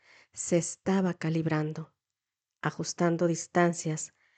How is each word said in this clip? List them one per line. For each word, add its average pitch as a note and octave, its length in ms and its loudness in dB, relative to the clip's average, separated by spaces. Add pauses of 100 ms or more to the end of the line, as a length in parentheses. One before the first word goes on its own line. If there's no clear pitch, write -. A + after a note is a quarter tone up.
(320)
se - 240 0
estaba F#3 580 0
calibrando, D#3+ 800 -2 (680)
ajustando E3+ 640 0
distancias, E3 880 0 (240)